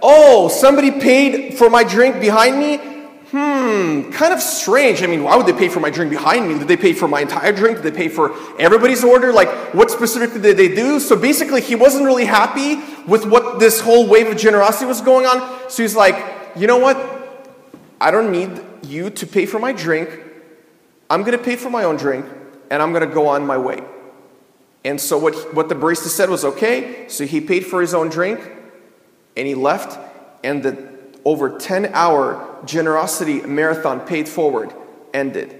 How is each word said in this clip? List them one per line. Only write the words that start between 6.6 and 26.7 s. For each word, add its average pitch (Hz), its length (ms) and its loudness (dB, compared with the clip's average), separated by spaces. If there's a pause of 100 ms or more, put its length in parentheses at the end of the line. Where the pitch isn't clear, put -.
they 175 80 2
pay 175 160 2
for 160 160 -2
my 143 100 -2
entire 160 320 -2
drink? 208 300 -2
Did 151 120 -6
they 151 40 -10
pay 170 100 -4
for 151 260 -2 (240)
everybody's 220 460 2
order? 247 300 4
Like, 196 160 4 (240)
what 208 180 4
specifically 233 480 -4
did 202 160 4
they 180 180 4
do?" 262 280 0
So 226 160 2
basically, 269 420 0
he 240 160 -2
wasn't 269 300 4
really 254 180 2
happy 247 540 0 (280)
with 214 200 2
what 226 340 2
this 220 220 4
whole 233 260 4
wave 220 200 6
of 214 100 -4
generosity 214 480 2
was 254 160 -4
going 254 240 4
on. 254 440 -4
So - 140 -4
he's 208 100 -4
like, 196 220 4 (400)
"You 202 120 0
know 247 100 4
what? 262 200 2 (1000)
I 151 120 2
don't 214 200 0
need 180 300 -6 (200)
you 156 280 -10
to 196 180 -12
pay 196 180 -2
for 214 140 -6
my 254 140 -4
drink. 160 360 -4 (1000)
I'm 170 140 -2
gonna 240 140 -2
pay 240 200 -6
for 247 120 -12
my 240 140 -4
own 160 140 -2
drink, 135 280 -6 (460)
and 143 100 -2
I'm 160 120 -2
gonna 160 140 -2
go 151 200 0
on 143 180 -2
my 135 120 -2
way." - 260 -6 (1040)
And 143 160 -6
so - 160 -2
what, 151 380 -4
what 156 120 -2
the 160 60 -6
barista 165 360 -2
said 190 200 0
was 170 160 -4
okay. 226 640 -4